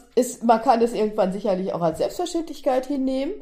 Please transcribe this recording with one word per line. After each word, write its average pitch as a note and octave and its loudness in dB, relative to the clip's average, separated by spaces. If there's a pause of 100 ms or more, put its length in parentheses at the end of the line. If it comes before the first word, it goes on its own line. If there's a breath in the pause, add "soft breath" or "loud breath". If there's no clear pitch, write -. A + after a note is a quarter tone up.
(160)
ist, B3 0
man A3+ 4
kann A#3 4
es A#3 2
irgendwann G#3 0
sicherlich F#3+ -2
auch E3+ -2
als D#3+ 0
Selbstverständlichkeit D#4 -2
hinnehmen. C4+ -2